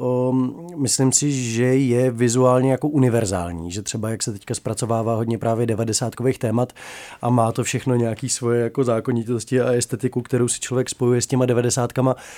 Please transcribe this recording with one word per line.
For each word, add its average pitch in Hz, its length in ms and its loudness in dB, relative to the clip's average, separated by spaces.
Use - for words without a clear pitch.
um, 131 360 -2
myslím 131 300 2
si, 147 200 0
že 120 320 0
je 127 480 4
vizuálně 127 600 4
jako 139 160 0
univerzální, 95 840 0
že 101 100 -8
třeba 110 280 -6
jak 110 140 -6
se 120 100 -6
teďka 110 220 -8
zpracovává 113 600 -2
hodně 117 220 -2
právě 113 280 0
devadesátkových 113 760 -2
témat 120 340 0
a 120 80 0
má 117 220 2
to 120 120 -2
všechno 127 320 0
nějaký 117 340 -2
svoje 120 320 0
jako 117 220 0
zákonitosti 117 760 0
a 123 100 2
estetiku, 123 500 -2
kterou 120 260 0
si - 120 -2
člověk 127 300 -2
spojuje 123 320 2
s - 60 -4
těma 127 180 2
devadesátkama, 123 680 2